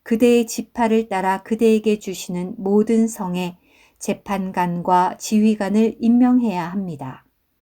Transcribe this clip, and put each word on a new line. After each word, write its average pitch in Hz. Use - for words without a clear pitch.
그대의 240
지파를 226
따라 190
그대에게 220
주시는 180
모든 214
성에 180
재판관과 185
지휘관을 214
임명해야 240
합니다. 165